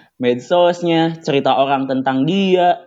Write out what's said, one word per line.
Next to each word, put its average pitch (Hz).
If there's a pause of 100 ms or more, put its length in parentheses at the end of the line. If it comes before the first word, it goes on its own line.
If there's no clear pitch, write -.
(220)
medsosnya, 165
cerita 135
orang 135
tentang 131
dia. 185